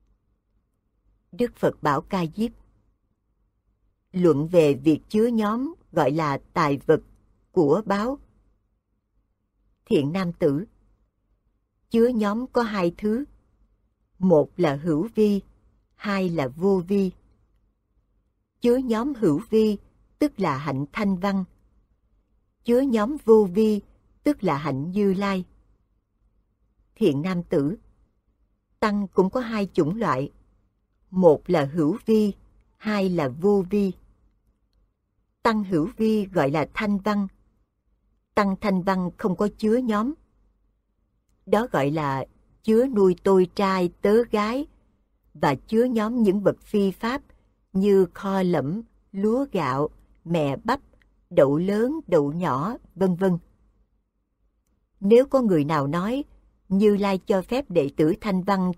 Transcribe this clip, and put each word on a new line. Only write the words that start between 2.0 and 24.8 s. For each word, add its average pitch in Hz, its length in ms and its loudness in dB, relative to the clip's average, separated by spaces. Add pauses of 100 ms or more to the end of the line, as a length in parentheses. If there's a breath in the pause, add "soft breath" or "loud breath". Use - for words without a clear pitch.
Ca 180 240 -4 (100)
Diếp: 226 160 -4 (1600)
"Luận 160 360 2
về 160 260 4
việc 135 360 0
chứa 214 180 2
nhóm 233 460 -2 (180)
gọi 143 200 2
là 151 260 -2 (160)
tài 143 320 0
vật, 156 160 4 (500)
của 165 340 2
báo." 214 340 -4 (1700)
Thiện 151 260 0
nam 175 220 -4
tử, 160 320 0 (1200)
"Chứa 233 180 4
nhóm 226 400 -2
có 240 140 -2
hai 202 360 -2
thứ. 220 260 -2 (960)
Một 160 380 4
là 156 180 0
hữu 156 400 -2
vi, 208 260 2 (540)
hai 196 340 -4
là 156 180 -2
vô 180 400 0
vi." 196 240 0 (1500)
Chứa 240 140 2
nhóm 262 380 -2
hữu 196 360 0
vi, 214 280 2 (420)
tức 285 200 -2
là 156 180 -2
hạnh 143 360 -6
thanh 202 240 -2
văn. 196 260 -4 (1200)
Chứa 240 180 2
nhóm 254 440 0
vô 214 280 6
vi, 214 280 2 (420)
tức 294 200 -2
là 156 140 0
hạnh 143 340 -4